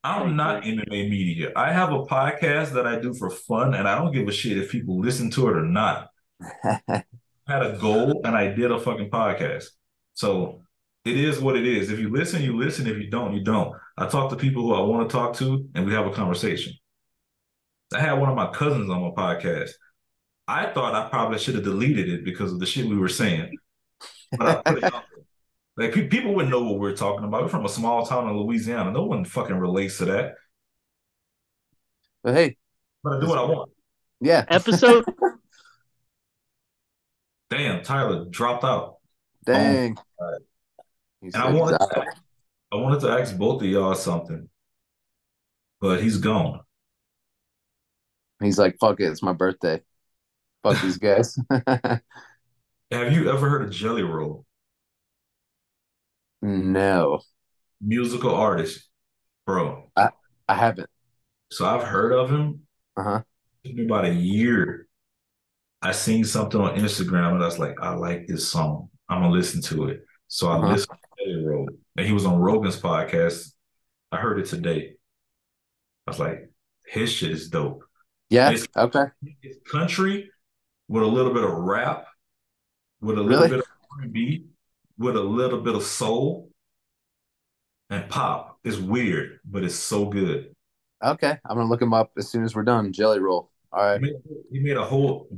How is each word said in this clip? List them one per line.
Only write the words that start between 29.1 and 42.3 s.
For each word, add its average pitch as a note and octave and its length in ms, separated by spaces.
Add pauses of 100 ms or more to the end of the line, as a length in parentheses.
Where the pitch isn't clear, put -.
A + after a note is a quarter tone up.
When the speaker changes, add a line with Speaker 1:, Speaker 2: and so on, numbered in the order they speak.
Speaker 1:
fucking G2+ 320
relates F#2 420
to F#2+ 80
that. G2+ 280 (1900)
Speaker 3:
But B2 120
hey. D3+ 220 (460)
Speaker 1:
But C#3 140
I C3 40
do D#3+ 80
what D3 100
I B2 40
want. A#2+ 300 (480)
Speaker 3:
Yeah. D3 280
Speaker 2:
Episode A#3 600
Speaker 3:
<laughs> - 40 (2250)
Speaker 1:
Damn, C3+ 320
Tyler F2+ 440
dropped A#2+ 380
out. - 320 (480)
Speaker 3:
Dang. C3 520 (240)
Speaker 1:
Um, G2 140 (840)
Speaker 3:
He - 80
Speaker 1:
and - 80
I B2 100
Speaker 3:
said C3+ 80
Speaker 1:
wanted D#3+ 260
Speaker 3:
he's G2 80
Speaker 1:
to, - 120
Speaker 3:
out. - 60 (680)